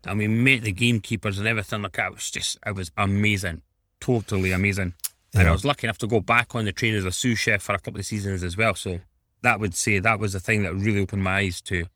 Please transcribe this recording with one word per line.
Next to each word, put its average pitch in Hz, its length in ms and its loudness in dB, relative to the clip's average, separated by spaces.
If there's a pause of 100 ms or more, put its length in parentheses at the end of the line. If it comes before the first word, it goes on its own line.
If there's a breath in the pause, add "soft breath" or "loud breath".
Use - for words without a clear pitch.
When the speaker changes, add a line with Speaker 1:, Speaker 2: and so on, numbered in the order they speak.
Speaker 1:
and 101 140 -2
we 107 100 2
met 117 340 4
the 107 100 -2
gamekeepers 107 640 0
and 104 80 -2
everything 110 360 -2
like 101 100 -8
that. 101 160 -4
It 95 60 -10
was - 160 -8
just, - 360 -6
it 104 80 -4
was 92 220 -8
amazing. 98 640 2 (380)
Totally 101 500 0
amazing. 92 440 0 (400)
And 92 100 6
Speaker 2:
Yeah. 82 60 8
Speaker 1:
I - 20 6
was - 120 0
lucky 139 220 -2
enough 113 120 -4
to 113 100 -2
go 110 120 4
back 117 360 2
on 113 80 0
the 98 80 -2
train 110 220 0
as 98 100 0
a 90 80 -2
sous 120 260 0
chef 107 240 0
for 101 120 -2
a 95 40 -2
couple 107 220 -10
of 98 60 -6
seasons 98 360 -4
as 87 140 -6
well. 107 180 2
So 87 260 -6 (420)
that 117 180 2
would 95 140 -2
say 104 240 2
that 107 220 2
was 104 120 -2
the 98 80 -6
thing 107 220 0
that 87 120 -2
really 101 260 0
opened 98 240 -2
my 95 140 2
eyes 95 240 -2
to 90 340 -4